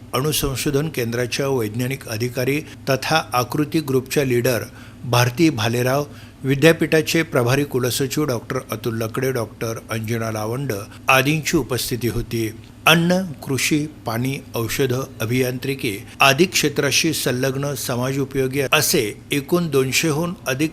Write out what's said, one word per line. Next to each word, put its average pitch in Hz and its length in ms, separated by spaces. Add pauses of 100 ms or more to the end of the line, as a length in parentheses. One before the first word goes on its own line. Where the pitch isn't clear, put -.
(140)
अणुसंशोधन 143 760
केंद्राच्या 120 580
वैज्ञानिक 123 600
अधिकारी 123 520
तथा - 640 (120)
आकृती 131 460
ग्रुपच्या 139 440
लीडर 120 380 (420)
भारती 123 460
भालेराव, 123 540 (400)
विद्यापीठाचे 160 760
प्रभारी 135 420
कुलसचिव 127 600
डॉक्टर 127 320 (160)
अतुल 113 260
लकडे, 113 340
डॉक्टर 113 460 (120)
अंजना 113 420
लावंड 117 420 (340)
आदींची 143 500
उपस्थिती 120 500
होती. 113 440 (340)
अन्न, 170 360
कृषी, 147 640 (200)
पाणी, 123 320 (180)
औषधं, 123 480 (180)
अभियांत्रिकी 127 760 (220)
आदी 139 260
क्षेत्राशी 147 680
संलग्न 135 600
समाजोपयोगी 131 840
असे 131 600 (100)
एकूण 160 380
दोनशेहून 139 640 (140)
अधिक 143 260